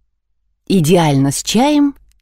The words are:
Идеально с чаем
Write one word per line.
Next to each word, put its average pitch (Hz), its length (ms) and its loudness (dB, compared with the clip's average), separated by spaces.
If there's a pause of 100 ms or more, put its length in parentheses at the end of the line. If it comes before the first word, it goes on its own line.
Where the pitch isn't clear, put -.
(680)
Идеально 151 640 0
с - 100 -8
чаем 285 540 0 (260)